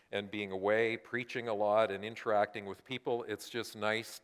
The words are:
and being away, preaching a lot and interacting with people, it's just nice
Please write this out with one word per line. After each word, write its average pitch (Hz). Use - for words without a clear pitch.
and 101
being 104
away, 110
preaching 123
a 113
lot 104
and 98
interacting 107
with 95
people, 123
it's 104
just 113
nice 107